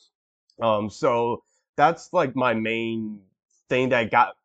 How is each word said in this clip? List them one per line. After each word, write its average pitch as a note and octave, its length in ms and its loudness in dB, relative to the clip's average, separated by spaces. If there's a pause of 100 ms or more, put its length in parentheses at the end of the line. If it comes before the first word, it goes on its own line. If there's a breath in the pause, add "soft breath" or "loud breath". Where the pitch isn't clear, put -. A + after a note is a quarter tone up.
(600)
Um, G#2+ 300 0
so A#2 540 -2 (320)
that's, D#3+ 360 0
like, D3+ 220 0
my B2+ 180 0
main A2+ 680 -4 (480)
thing B2+ 220 0
that A#2+ 200 0
got A#2+ 340 2